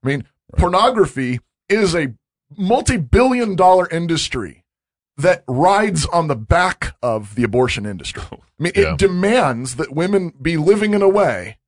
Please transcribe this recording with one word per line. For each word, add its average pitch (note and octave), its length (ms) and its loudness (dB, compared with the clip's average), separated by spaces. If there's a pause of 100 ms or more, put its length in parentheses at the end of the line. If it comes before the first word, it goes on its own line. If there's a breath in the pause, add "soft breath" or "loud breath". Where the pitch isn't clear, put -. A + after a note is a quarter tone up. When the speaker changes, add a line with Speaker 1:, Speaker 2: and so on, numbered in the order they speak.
Speaker 1:
I B2+ 40 -2
mean, C#3 160 -4 (280)
Speaker 2:
Right. - 100 -2
Speaker 1:
pornography F3 760 2 (280)
is G3+ 260 2
a D3 200 -2 (560)
multi-billion A#3+ 840 2
dollar F#3 340 4
industry D#3+ 720 -6 (540)
that F3 300 2
rides F3+ 600 2
on E3+ 200 0
the C#3+ 80 -2
back E3+ 680 -2
of G#2+ 340 -4
the B2 80 0
abortion A#2+ 420 0
industry. - 460 -10
I - 60 -18 (200)
mean, E3+ 180 -4
Speaker 2:
Yeah. G3 180 2
Speaker 1:
it D3+ 60 -4
demands F3+ 760 0
that C3+ 180 -8
women F3+ 480 -2
be E3 160 -2
living G#3 360 2
in G#3 80 2
a G3 80 6
way A#2 480 0 (100)